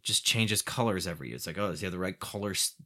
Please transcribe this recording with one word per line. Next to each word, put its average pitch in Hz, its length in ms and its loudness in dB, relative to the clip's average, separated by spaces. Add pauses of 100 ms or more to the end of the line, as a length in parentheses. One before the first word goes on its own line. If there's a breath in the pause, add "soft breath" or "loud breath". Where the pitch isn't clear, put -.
Just - 220 0
changes 107 380 4
colors 98 440 2
every 78 220 -6
year. 58 80 -8
It's - 100 -8
like, 85 120 -6
"Oh, 101 100 0
does 80 120 -4
he 98 60 -2
have 90 60 -2
the 90 60 -4
right 92 200 -2
color 101 340 -4
s-, - 220 0 (120)